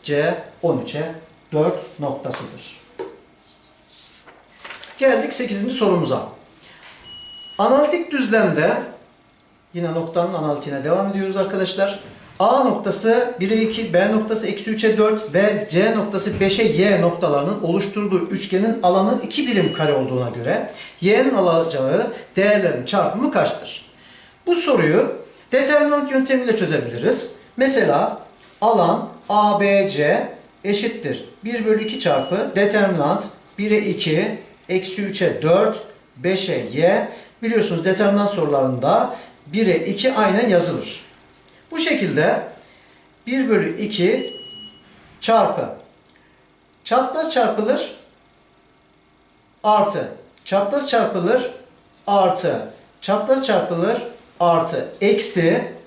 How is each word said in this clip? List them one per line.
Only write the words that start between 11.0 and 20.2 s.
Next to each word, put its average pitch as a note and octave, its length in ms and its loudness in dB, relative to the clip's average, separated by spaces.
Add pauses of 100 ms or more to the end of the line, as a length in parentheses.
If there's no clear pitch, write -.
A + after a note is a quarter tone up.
ediyoruz F#3+ 260 -4
arkadaşlar. G3 600 -2 (400)
A B3 240 4
noktası A3+ 760 0
bire G3+ 160 0
iki, A3 380 -2
B G3+ 180 4
noktası A3 360 -2
eksi G#3 240 -6
üçe G#3+ 260 2
dört G#3+ 360 2
ve G3+ 360 2
C G#3+ 260 2
noktası G3 440 -2
beşe G3 240 2
Y F#3 380 4
noktalarının E3+ 640 0
oluşturduğu F#3+ 640 0
üçgenin G3+ 560 -2
alanı F#3+ 400 2
iki C4+ 240 -4
birim G3+ 260 2
kare D3 200 0
olduğuna B2 360 -2